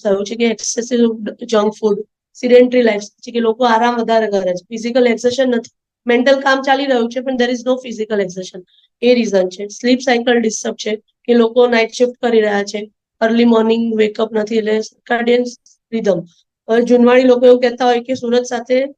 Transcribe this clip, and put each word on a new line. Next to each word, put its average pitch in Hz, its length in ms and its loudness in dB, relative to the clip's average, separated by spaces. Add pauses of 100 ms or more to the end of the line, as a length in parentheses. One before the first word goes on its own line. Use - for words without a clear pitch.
થયું 202 200 0
છે, 214 100 -10
કે 233 100 -4
એક્સેસિવ 233 680 -2 (320)
જંક 214 360 0
ફૂડ, 208 240 -2 (320)
સેડેન્ટરી 247 460 4
લાઈફ 208 200 0
છે, - 280 -20
કે 233 100 -4
લોકો 226 240 0
આરામ 233 320 0
વધારે 226 340 0
કરે 190 200 -2
છે, 180 140 -6
ફિઝિકલ 240 420 -2
એક્સર્શન 247 420 0
નથી, 240 220 -2 (360)
મેન્ટલ 254 340 2
કામ 269 220 0
ચાલી 277 240 0
રહ્યું 240 240 0
છે, 254 100 -8
પણ 262 120 -6
there 240 180 -2
is 254 60 -4
no 254 200 -2 (100)
physical 214 320 -6
exertion. 185 460 -8 (380)
એ 240 120 4
રીઝન 196 340 0
છે. 202 200 -12
સ્લીપ 240 300 -2
સાયકલ 240 420 0
ડિસ્ટર્બ 226 340 -4
છે, 214 220 -8
કે - 380 -4
લોકો 233 320 4
નાઇટ 226 240 0
શિફ્ટ 247 320 -2
કરી 233 180 2
રહ્યા 208 220 0
છે, 208 300 -10 (280)
અર્લી 233 240 2
મોર્નિંગ 226 520 2
વેકઅપ 214 360 -2
નથી, 214 240 -2
એટલે 214 220 -2
circadian 240 680 -2 (480)
rhythm. 196 300 0 (460)
હવે 226 140 2
જૂનવાણી 247 400 4
લોકો 254 240 4
એવું 247 140 6
કહેતા 247 240 -2
હોય 240 160 2
કે 262 140 -6
સુરત 240 280 -2
સાથે 247 420 -2 (140)